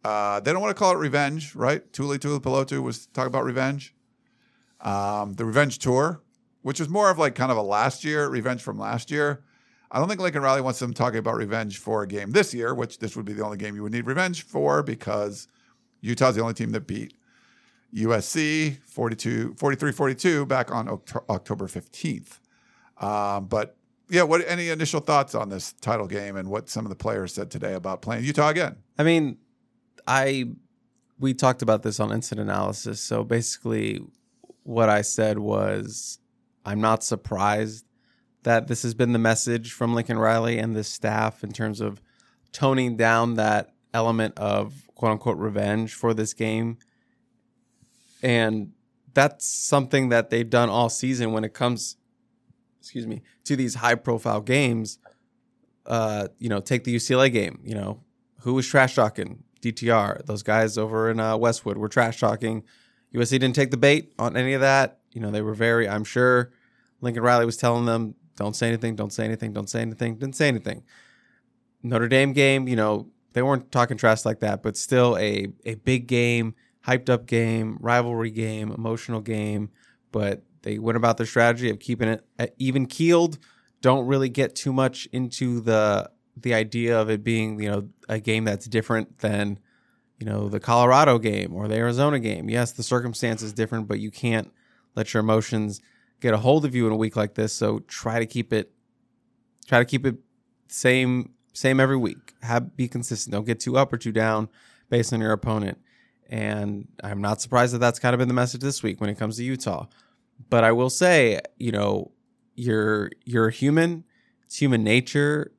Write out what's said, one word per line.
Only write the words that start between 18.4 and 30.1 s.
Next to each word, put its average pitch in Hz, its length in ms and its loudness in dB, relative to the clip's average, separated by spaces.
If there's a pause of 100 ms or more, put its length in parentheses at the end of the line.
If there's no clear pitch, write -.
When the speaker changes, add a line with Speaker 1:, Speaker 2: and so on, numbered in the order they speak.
Speaker 1:
forty-two, 117 720 -4
forty-three 139 360 -2
forty-two 143 520 0
back 127 260 -2
on 117 160 -4
Oct-, - 420 -10
October 98 380 -6
fifteenth. - 720 -12 (560)
Um, 101 480 -4
but, 104 320 -4 (320)
yeah, 175 140 4
what, 165 240 4
any 175 220 -4
initial 160 300 -2
thoughts 143 360 0
on 110 140 -4
this 95 240 -10
title 107 340 -2
game 101 280 -8
and 95 140 -8
what 104 200 -6
some 113 160 -6
of 104 40 -8
the 92 60 -8
players 101 380 -6
said - 160 -8
today 101 240 -8
about 92 280 -8
playing 117 240 -6
Utah 151 240 2
again? 156 260 -2 (220)
Speaker 2:
I 151 60 0
mean, 156 340 2 (680)
I, 135 460 0 (680)